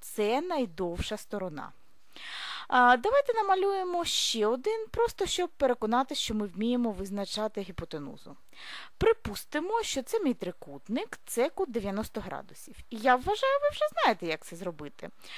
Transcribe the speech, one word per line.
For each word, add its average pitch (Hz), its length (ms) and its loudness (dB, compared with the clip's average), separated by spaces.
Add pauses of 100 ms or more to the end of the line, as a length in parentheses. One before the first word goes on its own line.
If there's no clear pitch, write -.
Це 220 400 0
найдовша 208 760 -4
сторона. 180 560 -8 (1000)
А, 247 240 10
давайте 480 380 4
намалюємо 381 720 2
ще - 420 0
один, 415 440 0
просто 453 360 2
щоб 349 240 0
переконати, 247 640 2
що - 200 -2
ми 208 120 0
вміємо 226 440 0
визначати 202 720 -4
гіпотенузу. 151 760 -10 (600)
Припустимо, 427 840 2
що 269 200 -2
це 440 180 0
мій 277 140 2
трикутник, 180 920 -6
це 254 220 2
кут 349 220 -2
дев'яносто 208 500 -4
градусів. 151 540 -12 (160)
І 233 60 -8
я 247 200 6
вважаю, 427 460 2
ви 587 80 2
вже 605 220 0
знаєте, 233 340 2
як 160 180 -2
це 170 120 -12
зробити. 160 540 -10 (280)